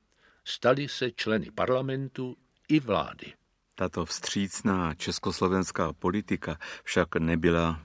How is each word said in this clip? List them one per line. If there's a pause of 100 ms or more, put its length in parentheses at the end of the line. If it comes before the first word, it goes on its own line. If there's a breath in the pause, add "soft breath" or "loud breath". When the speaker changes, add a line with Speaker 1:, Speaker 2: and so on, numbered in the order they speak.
(440 soft breath)
Speaker 1:
Stali
se
členy
parlamentu (320)
i
vlády. (420)
Speaker 2:
Tato
vstřícná
československá
politika (260 loud breath)
však
nebyla